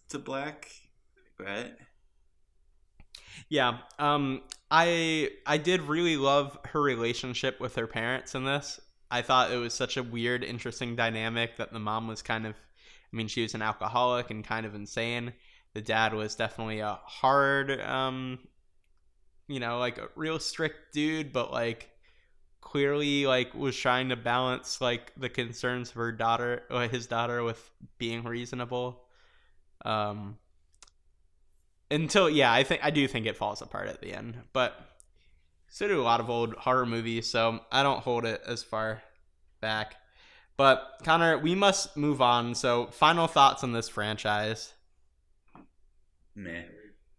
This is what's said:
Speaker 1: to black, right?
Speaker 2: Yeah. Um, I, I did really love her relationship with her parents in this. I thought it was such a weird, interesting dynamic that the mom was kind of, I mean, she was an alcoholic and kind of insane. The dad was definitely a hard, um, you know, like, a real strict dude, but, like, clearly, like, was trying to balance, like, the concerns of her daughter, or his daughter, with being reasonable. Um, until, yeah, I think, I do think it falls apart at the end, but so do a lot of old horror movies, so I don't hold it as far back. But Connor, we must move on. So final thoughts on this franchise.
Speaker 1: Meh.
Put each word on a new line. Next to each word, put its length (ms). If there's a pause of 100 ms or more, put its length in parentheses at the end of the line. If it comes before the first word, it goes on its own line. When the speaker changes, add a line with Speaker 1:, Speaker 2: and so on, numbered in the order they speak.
Speaker 1:
to 100
black, 500 (680)
right? 320 (1800)
Speaker 2:
Yeah. 300 (200)
Um, 440 (280)
I, 600 (160)
I 120
did 260
really 340
love 480
her 160
relationship 800
with 140
her 120
parents 480
in 80
this. 380 (280)
I 120
thought 300
it 60
was 160
such 220
a 80
weird, 400
interesting 540
dynamic 600
that 140
the 80
mom 300
was 120
kind 240
of, 100
I 600
mean, 140
she 120
was 140
an 60
alcoholic 680
and 120
kind 220
of 100
insane. 560 (440)
The 60
dad 320
was 220
definitely 460
a 220
hard, 680 (100)
um, 560 (1120)
you 120
know, 200
like, 180
a 180
real 220
strict 560
dude, 400
but, 180
like, 380 (720)
clearly, 640
like, 300
was 200
trying 340
to 60
balance, 680
like, 360
the 120
concerns 600
of 60
her 160
daughter, 580
or 140
his 240
daughter, 360
with 280 (260)
being 260
reasonable. 800 (840)
Um, 540 (1500)
until, 400
yeah, 240
I 100
think, 200
I 80
do 160
think 180
it 100
falls 280
apart 240
at 120
the 140
end, 220 (180)
but 220 (920)
so 180
do 120
a 40
lot 160
of 100
old 240
horror 320
movies, 420
so 340 (100)
I 100
don't 220
hold 220
it 200
as 160
far 400 (580)
back. 360 (600)
But 480
Connor, 360
we 160
must 420
move 240
on. 320
So 380
final 340
thoughts 380
on 100
this 160
franchise. 840 (1600)
Speaker 1:
Meh. 280 (560)